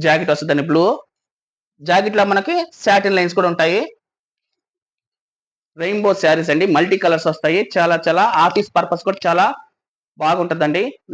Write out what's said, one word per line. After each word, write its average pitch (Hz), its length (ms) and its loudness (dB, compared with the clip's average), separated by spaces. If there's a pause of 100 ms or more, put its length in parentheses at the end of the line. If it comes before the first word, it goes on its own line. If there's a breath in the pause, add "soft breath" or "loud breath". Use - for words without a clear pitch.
జాకెట్ 160 280 0
వస్తుందండి 147 380 -2
బ్లూ. 160 120 2 (1040)
జాకెట్ 202 300 0
లో 202 140 4
మనకి 196 220 -2 (260)
సాటిన్ 196 380 2
లైన్స్ 175 200 -2
కూడా 180 140 2
ఉంటాయి. 170 260 0 (2000)
రెయిన్బో 202 280 0 (120)
శారీస్ 160 320 2
అండి, 180 120 0 (100)
మల్టీ 185 280 2
కలర్స్ 165 260 0
వస్తాయి. 160 320 0 (140)
చాలా 170 200 2 (120)
చాలా 175 180 2 (180)
ఆఫీస్ 202 320 0
పర్పస్ 170 320 -2
కూడా 190 180 -4
చాలా 175 200 2 (760)
బాగుంటదండి. 170 580 0 (320)